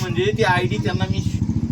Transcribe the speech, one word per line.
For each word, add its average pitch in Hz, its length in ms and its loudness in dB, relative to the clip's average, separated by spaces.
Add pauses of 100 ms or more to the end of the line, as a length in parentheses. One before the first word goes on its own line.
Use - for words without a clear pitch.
म्हणजे 185 380 0
ती 220 40 4
आयडी 180 340 2
त्यांना 190 340 0
मी - 300 0 (320)